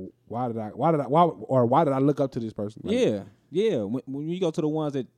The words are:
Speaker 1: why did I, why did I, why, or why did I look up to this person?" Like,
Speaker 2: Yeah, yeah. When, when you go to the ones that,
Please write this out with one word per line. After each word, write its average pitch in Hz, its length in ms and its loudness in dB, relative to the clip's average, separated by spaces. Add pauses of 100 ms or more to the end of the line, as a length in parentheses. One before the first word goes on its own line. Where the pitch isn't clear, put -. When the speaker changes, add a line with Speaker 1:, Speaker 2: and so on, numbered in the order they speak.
(280)
Speaker 1:
why 123 200 -6
did 117 100 -6
I, 107 120 -6
why 165 220 0
did 151 100 2
I, 127 60 -4
why, 151 160 4
or 131 420 2
why 131 180 4
did 143 100 2
I 131 60 0
look 143 200 2
up 135 140 0
to 131 60 -4
this 113 140 -6
person?" 104 320 -8
Like, 208 120 0
Speaker 2:
Yeah, 120 260 2 (260)
yeah. 175 340 0
When, 117 220 -4
when 143 240 -8
you 180 100 -4
go 170 120 0
to 170 100 -4
the 151 60 0
ones 151 260 -2
that, 131 140 -4 (100)